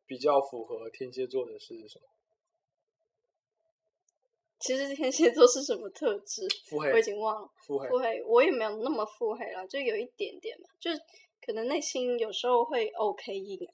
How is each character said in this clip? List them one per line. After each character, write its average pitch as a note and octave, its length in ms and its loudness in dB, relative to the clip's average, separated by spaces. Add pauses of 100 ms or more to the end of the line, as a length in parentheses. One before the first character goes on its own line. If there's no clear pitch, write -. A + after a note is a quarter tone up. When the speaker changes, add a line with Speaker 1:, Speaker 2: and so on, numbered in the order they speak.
Speaker 1:
比 B2+ 120 -12
较 C#3 220 4
符 A#2 240 -8
合 A2+ 260 -10
天 C3 220 -12
蝎 B2+ 120 -4
座 B2 220 -4
的 G#2+ 140 -16
是 A2 280 -18
什 - 120 -20
么？ - 80 -20 (2500)
Speaker 2:
其 - 160 -2
实 C#4 200 -4
天 C4+ 180 -2
蝎 C4 180 6
座 D#4 160 10
是 - 160 6
什 G#3+ 140 -2
么 G3+ 140 -10
特 A3 300 -2
质？ - 280 -8 (180)
Speaker 1:
腹 D3+ 120 -6
黑。 D3 120 0
Speaker 2:
我 A3+ 80 6
已 A3+ 40 6
经 G#3 180 -2
忘 G#3+ 220 -2
了。 F3+ 120 -18
Speaker 1:
腹 - 240 -6
黑。 - 100 -4
Speaker 2:
腹 B3+ 100 2
黑， A3+ 260 -2
我 A#3 180 6
也 E4 80 6
没 A#3+ 140 0
有 G#3+ 140 -2
那 A#3+ 100 -4
么 A#3+ 160 -2
腹 A3 300 -4
黑 A#3+ 180 -10
了， F#3 140 -10
就 C4+ 120 -8
有 B3 160 0
一 A3 120 -4 (100)
点 F3 240 -8
点 - 180 -12
嘛， - 100 -20 (120)
就 E4+ 100 -4 (540)
可 - 80 -6
能 A3 160 -4
内 D4+ 100 0
心 B3 400 -2
有 A3 140 -2
时 - 140 -4
候 B3 180 6
会 A#3 240 -2
OK G#3 500 -4
阴 G3 200 -10 (160)